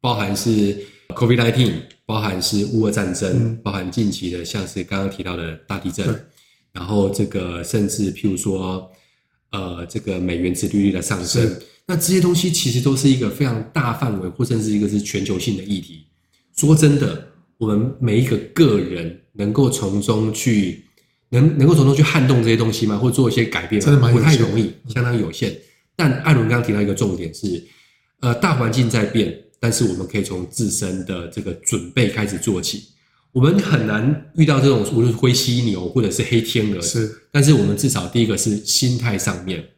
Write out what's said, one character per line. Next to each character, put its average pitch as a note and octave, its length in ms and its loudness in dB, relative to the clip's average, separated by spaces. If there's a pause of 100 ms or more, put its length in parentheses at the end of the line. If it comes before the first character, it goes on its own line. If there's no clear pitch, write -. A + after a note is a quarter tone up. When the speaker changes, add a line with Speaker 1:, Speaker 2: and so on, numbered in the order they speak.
Speaker 1:
包 B2 120 0
含 G2+ 220 -4
是 G#2 420 0 (380)
covid A#2+ 220 2
nineteen， A#2 360 2 (320)
包 G#2+ 140 -4
含 F#2+ 220 -4
是 G2+ 240 -2
乌 A2 160 0
俄 G#2+ 100 0
战 G2 220 -2
争， F#2 200 -2
Speaker 2:
嗯。 A#2 300 0
Speaker 1:
包 G2+ 80 -4
含 F#2 180 -6
近 G#2 220 0
期 F2+ 180 -8
的 F2 140 -8
像 F#2+ 240 -8
是 F#2+ 160 -8
刚 G2 160 -6
刚 G2 100 -4
提 F#2+ 140 -10
到 F2+ 140 -8
的 E2 180 -8 (120)
大 G2 120 -8
地 F#2+ 100 -8
震， F2+ 160 -6
Speaker 2:
对。 - 100 -2 (580)
Speaker 1:
然 F#2 120 -12
后 G2+ 240 2
这 G2+ 180 -2
个 F2 360 -6
甚 G#2 240 0
至 G2 260 -2
譬 - 160 -4
如 F#2+ 60 -2
说， F#2 560 -6 (600)
呃， F2 340 -8
这 G#2+ 160 -8
个 F#2 180 -6
美 F2+ 160 -2
元 F2+ 180 -2
殖 F#2 140 -4
利 G#2 120 0
率 G2 120 4
的 F2+ 100 -4
上 F2+ 240 -4
升， A#2 220 2
Speaker 2:
是。 - 140 -6 (260)
Speaker 1:
那 F3+ 80 -2
这 D#3+ 80 -2
些 F#3 160 2
东 F3 160 4
西 F3 160 2
其 - 180 -2
实 A#2+ 120 0
都 C3+ 140 2
是 C#3 140 2
一 C3 80 6
个 A2+ 120 -2
非 C#3 160 -2
常 A2+ 260 -4
大 B2+ 220 -2
范 G#2+ 280 -4
围， F2+ 80 -6
或 G#2 140 -4
甚 A2+ 180 0
至 G#2+ 100 -2
一 G#2 80 2
个 G#2 100 0
是 G#2 100 0
全 G2+ 240 -4
球 F#2+ 160 -2
性 G2+ 160 -2
的 F#2 80 -10
议 G2 160 -4
题。 D#2+ 260 -16 (520)
说 D3+ 180 6
真 D3 240 4
的， G#2 300 -4 (280)
我 A2+ 100 -4
们 G#2+ 320 0
每 A2+ 200 2
一 B2+ 60 4
个 A2+ 120 0 (160)
个 B2 260 4
人 F2 400 -6 (140)
能 G#2 180 -2
够 B2+ 180 2
从 G2+ 320 -4
中 A2 320 -2
去， G2+ 520 -2 (440)
能， D3 280 4
能 C3+ 100 6
够 E3+ 80 6
从 C#3 100 6
中 C#3 80 6
去 C3+ 80 4
撼 D3 240 4
动 B2+ 160 4
这 A2+ 80 2
些 A2+ 60 4
东 A2+ 160 0
西 A2 140 -2
吗？ G#2 120 0
或 A#2+ 140 2
做 B2 180 2
一 - 40 -2
些 A#2+ 100 2
改 F2 240 -4
变 G#2 140 0
吗？ - 40 -4
Speaker 2:
真 D3 80 6
的 C#3+ 60 6
蛮 A#2+ 160 6
有 A2+ 60 4
限 D3+ 100 6
的。 D3 60 6
Speaker 1:
不 A#2 60 4
太 G2+ 60 2
容 G#2 100 0
易， G2+ 140 -2 (120)
Speaker 2:
嗯。 A2+ 80 -14
Speaker 1:
相 B2 100 -2
当 A#2+ 160 0
有 F2 120 -4
限。 - 280 -6 (380)
但 D3 240 2
艾 D#3 120 2
伦 A#2 140 4
刚 A#2+ 120 2
刚 A2+ 60 -2
提 A2+ 60 -2
到 G#2 100 0
一 G#2 40 2
个 G2 80 -2
重 F#2+ 240 -2
点 E2 160 -10
是， F2+ 280 -6 (600)
呃， B2 140 2
大 E3+ 200 0
环 A#2 160 0
境 A#2+ 180 2
在 A2 160 2
变， G2+ 320 0 (220)
但 A#2 140 0
是 B2+ 100 0
我 G2+ 120 2
们 F2+ 120 -8
可 A2 100 -6
以 G2 60 -2
从 F#2 260 -8
自 G#2+ 220 -4
身 F#2 340 -6
的 F2 220 -8
这 - 140 -10
个 F#2+ 140 -8
准 - 360 -6
备 A#2+ 160 2
开 G#2 180 -2
始 G2 120 -6
做 F#2 240 -2
起。 - 220 -8 (500)
我 B2+ 80 2
们 E3+ 180 6
很 B2 280 0
难 A2 480 0
遇 D#3 100 6
到 C#3 160 4
这 C#3 60 4
种 A#2 260 4
无 A2+ 80 2
论 A#2+ 120 2
灰 B2+ 200 2
犀 B2 280 0
牛 F#2 280 -2
或 B2+ 120 0
者 G#2 100 0
是 - 120 -2
黑 A2+ 180 2
天 G#2+ 300 -2
鹅， F2+ 100 -6
Speaker 2:
是。 A2 280 -2 (220)
Speaker 1:
但 C#3+ 120 4
是 D3 100 6
我 A#2+ 100 4
们 G2+ 120 0
至 B2+ 140 -2
少 F#2+ 180 -4
第 A#2 140 0
一 A2+ 40 4
个 G#2 120 -2
是 G#2 200 0
心 B2 400 0
态 A2 200 -2
上 F2+ 260 -4
面。 F2 220 -8 (120)